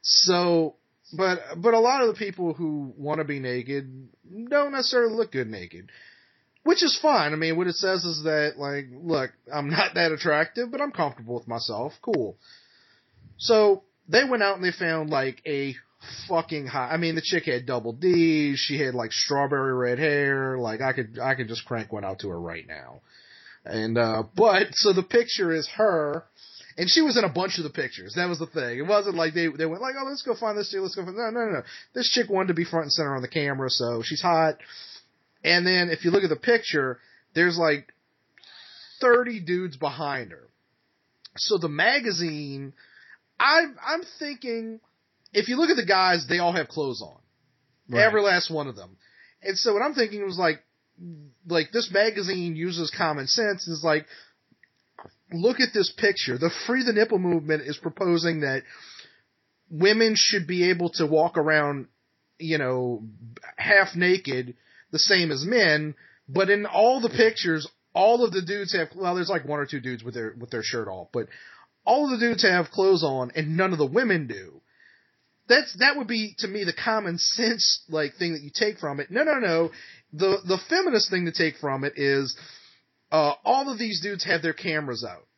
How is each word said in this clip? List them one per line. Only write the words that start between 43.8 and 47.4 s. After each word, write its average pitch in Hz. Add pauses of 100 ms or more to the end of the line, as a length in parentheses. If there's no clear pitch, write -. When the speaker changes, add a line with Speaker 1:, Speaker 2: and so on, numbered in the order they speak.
Speaker 1:
I'm 330 (160)
thinking, 226 (520)
if 202
you 247
look 320
at 302
the 226
guys, 185
they 175
all 175
have 165
clothes 127
on. - (720)